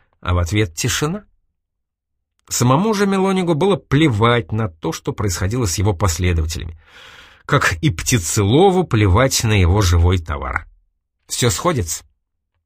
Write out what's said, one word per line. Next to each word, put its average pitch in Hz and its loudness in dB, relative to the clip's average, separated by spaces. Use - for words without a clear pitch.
а 87 -4
в 90 2
ответ 87 -2
тишина. 160 -4
Самому 151 2
же 196 0
Мелонигу 190 0
было 180 2
плевать 120 0
на 110 -2
то, 160 -8
что 147 -8
происходило 104 -2
с 92 -4
его 101 0
последователями, 82 -2
как - 0
и 156 2
Птицелову 131 2
плевать 113 2
на 107 2
его 92 2
живой 87 4
товар. 71 -6
Всё - -2
сходится. 123 -4